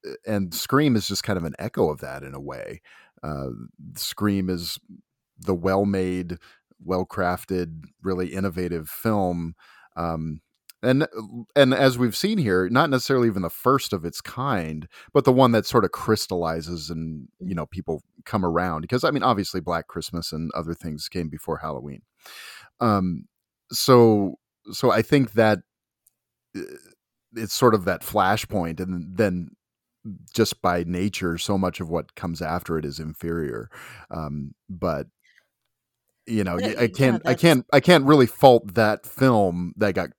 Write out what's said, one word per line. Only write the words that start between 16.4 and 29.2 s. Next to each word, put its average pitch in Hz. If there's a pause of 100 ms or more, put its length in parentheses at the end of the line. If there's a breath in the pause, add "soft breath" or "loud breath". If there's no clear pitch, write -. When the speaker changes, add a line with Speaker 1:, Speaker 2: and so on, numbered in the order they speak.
Speaker 1:
and, 80 (180)
you 90
Speaker 2:
Mm-hmm. -
Speaker 1:
know, 76
people 85 (240)
come 101
around. 85
'Cause, 123
I 160
mean, 143
obviously 98
Black 80
Christmas 85
and 80
other 82
things 76
came 85
before 78
Halloween. 71 (760 loud breath)
Um, 98 (460)
so, 113 (360)
so 120
I 110
think 127
that, 107 (960)
uh, 92 (760)
it's 110
sort 117
of 95
that 90
flashpoint, 95
and 90
then 90 (840)